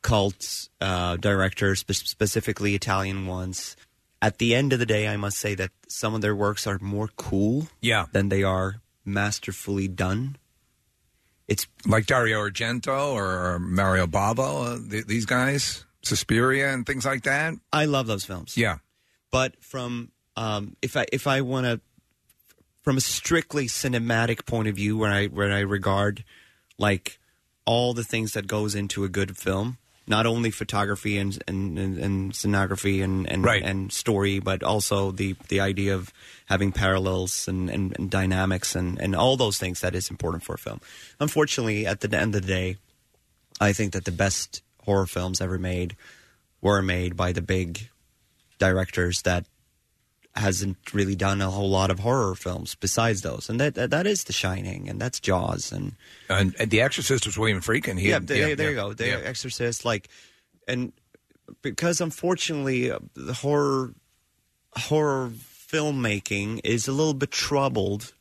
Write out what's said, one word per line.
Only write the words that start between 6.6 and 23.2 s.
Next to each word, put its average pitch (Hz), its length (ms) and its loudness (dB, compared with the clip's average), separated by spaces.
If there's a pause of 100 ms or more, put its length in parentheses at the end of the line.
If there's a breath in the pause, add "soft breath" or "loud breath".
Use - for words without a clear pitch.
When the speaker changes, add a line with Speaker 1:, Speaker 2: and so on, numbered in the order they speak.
Speaker 1:
are 98 120 0
more 101 380 -4
cool 113 500 2 (140)
Speaker 2:
Yeah. 107 320 2
Speaker 1:
than 101 160 2
they 98 140 2
are 95 320 0 (300)
masterfully 101 840 -2
done. 101 480 -2 (1120)
It's 104 200 4 (180)
Speaker 2:
Like 107 200 6
Dario 113 340 4
Argento 123 760 0
or, 101 120 0
or 90 340 0
Mario 92 480 4
Bava, 120 760 0
uh, 101 40 -12
th-, 107 180 -4
these 110 180 0
guys, 131 600 0 (180)
Suspiria 131 680 2
and 127 120 -4
things 131 200 -4
like 135 180 -2
that. 147 300 0 (200)
Speaker 1:
I 151 120 2
love 135 220 0
those 101 160 -2
films. 92 320 -10
Speaker 2:
Yeah. 104 220 2 (520)
Speaker 1:
But 127 320 0
from, 120 500 -8 (260)
um, 107 440 -4
if - 140 -4
I, 127 160 2
if 135 160 -2
I 135 140 2
wanna, 127 400 0 (1000)
from 139 160 2
a 131 40 2
strictly 156 680 0